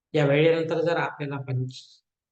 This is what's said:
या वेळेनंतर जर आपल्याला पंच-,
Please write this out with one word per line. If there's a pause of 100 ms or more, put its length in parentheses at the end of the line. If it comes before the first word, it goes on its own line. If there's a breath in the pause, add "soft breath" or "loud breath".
(120)
या
वेळेनंतर
जर
आपल्याला
पंच-, (300)